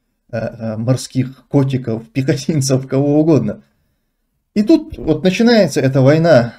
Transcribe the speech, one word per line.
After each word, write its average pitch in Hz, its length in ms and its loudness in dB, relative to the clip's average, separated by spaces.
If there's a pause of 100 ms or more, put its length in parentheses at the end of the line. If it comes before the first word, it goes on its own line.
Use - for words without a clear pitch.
(320)
э, 117 60 -8
э, 110 380 -8
морских 127 720 -6
котиков, 127 600 -4
<laughs> - 40 -20
пехотинцев, 135 760 -2
кого 143 320 0
угодно. 127 420 0 (920)
И 208 80 0
тут 302 360 0
вот 156 240 -2
начинается 185 580 2
эта 135 200 0
война 139 580 4